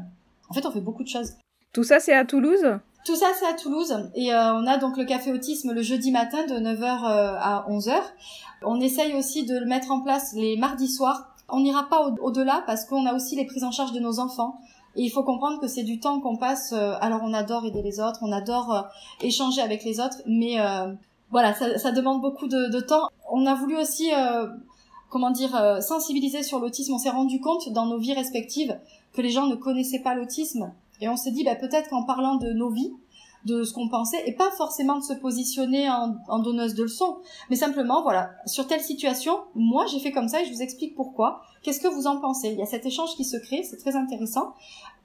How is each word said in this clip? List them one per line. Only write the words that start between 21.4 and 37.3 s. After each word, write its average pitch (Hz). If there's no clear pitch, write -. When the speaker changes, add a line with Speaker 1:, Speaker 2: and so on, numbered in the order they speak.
Speaker 1:
ça, 240
ça 254
demande 262
beaucoup 277
de, 247
de 247
temps. 302
On 262
a 269
voulu 277
aussi, 311
euh, 240
comment 247
dire, 254
euh, 208
sensibiliser 285
sur 277
l'autisme. 247
On 247
s'est 262
rendu 262
compte 320
dans 226
nos 233
vies 247
respectives 254
que 254
les 240
gens 269
ne 262
connaissaient 262
pas 254
l'autisme. 247
Et 214
on 247
s'est 254
dit, 269
bah, 247
peut-être 302
qu'en 247
parlant 262
de 233
nos 233
vies, 247
de 233
ce 226
qu'on 233
pensait, 233
et 240
pas 370
forcément 285
de 277
se 285
positionner 262
en, 240
en 226
donneuse 233
de 208
leçons, 339